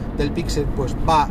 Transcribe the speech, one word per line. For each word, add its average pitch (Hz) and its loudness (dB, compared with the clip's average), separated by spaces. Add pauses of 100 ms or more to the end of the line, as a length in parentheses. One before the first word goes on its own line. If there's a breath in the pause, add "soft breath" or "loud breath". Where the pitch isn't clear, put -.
(160 loud breath)
del 147 0
Pixel, 151 -2
pues, 127 -2 (120)
va, 151 4